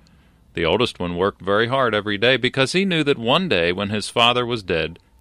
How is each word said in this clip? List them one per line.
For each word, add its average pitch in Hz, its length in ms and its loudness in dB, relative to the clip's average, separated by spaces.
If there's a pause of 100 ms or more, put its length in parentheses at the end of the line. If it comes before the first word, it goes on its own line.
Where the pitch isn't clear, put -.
(540)
The 85 100 -2
oldest 107 340 0
one 87 160 -6
worked 95 280 -2
very 101 260 0
hard 123 260 0
every 104 240 -2
day 123 180 2
because 127 360 -2
he 190 120 0
knew 165 200 0
that 135 140 2
one 143 300 0
day 87 220 2
when 98 200 -2
his 104 180 -4
father 123 360 2
was 117 200 -4
dead, 82 340 -2 (220)